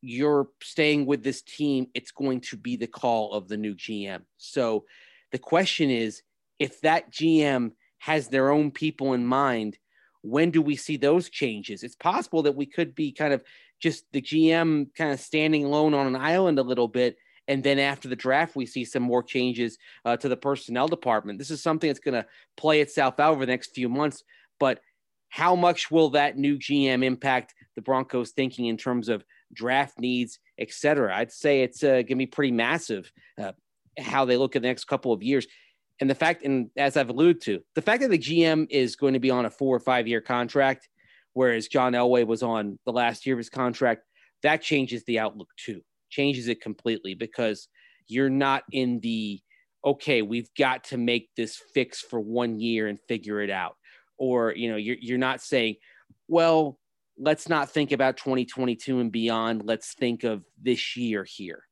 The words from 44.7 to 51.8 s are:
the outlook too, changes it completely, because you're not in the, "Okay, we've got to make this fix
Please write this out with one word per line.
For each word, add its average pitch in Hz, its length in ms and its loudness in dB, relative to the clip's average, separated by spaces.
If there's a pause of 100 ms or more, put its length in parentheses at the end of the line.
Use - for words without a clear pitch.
the 117 140 -2
outlook 107 400 -6
too, 95 240 -12 (260)
changes 139 400 -2
it 117 140 -4
completely, 107 500 -6
because 107 560 -6 (380)
you're 131 240 0
not 135 420 0
in 123 280 0
the, 107 420 -4 (420)
"Okay, 143 380 0
we've 113 320 -4
got 131 300 0
to - 120 -8
make 120 400 0
this 113 200 -6 (180)
fix - 260 -2